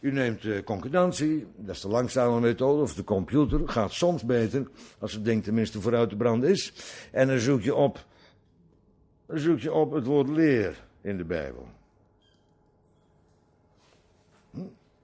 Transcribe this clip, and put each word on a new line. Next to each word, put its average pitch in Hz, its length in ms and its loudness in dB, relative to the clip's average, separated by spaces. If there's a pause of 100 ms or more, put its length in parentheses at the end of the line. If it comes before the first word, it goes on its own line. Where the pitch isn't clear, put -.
U 139 120 -2
neemt, 123 320 -2
eh, 104 200 -2
concordantie, 151 800 0 (100)
dat 92 180 -10
is - 60 -12
de 98 80 -8
langzame 120 520 2
methode, 131 420 2
of 123 120 -2
de 98 100 -8
computer. 101 640 0
Gaat 104 240 -2
soms 170 320 0
beter, 117 460 0 (280)
als 110 140 -8
het 107 120 -8
ding 110 200 2
tenminste 110 360 0
vooruit 117 280 2
te 101 80 -8
branden 120 340 2
is. - 220 0 (380)
En 131 180 2
dan 131 100 2
zoek 120 240 2
je 117 120 0
op, 135 300 0 (1200)
dan 160 120 -6
zoek 151 200 2
je 135 140 -4
op 151 200 2
het 143 140 -2
woord 139 220 2
leer 139 560 2 (160)
in 101 160 -6
de 87 80 -6
Bijbel. 69 440 -6 (2750)
Hm? - 100 -14 (420)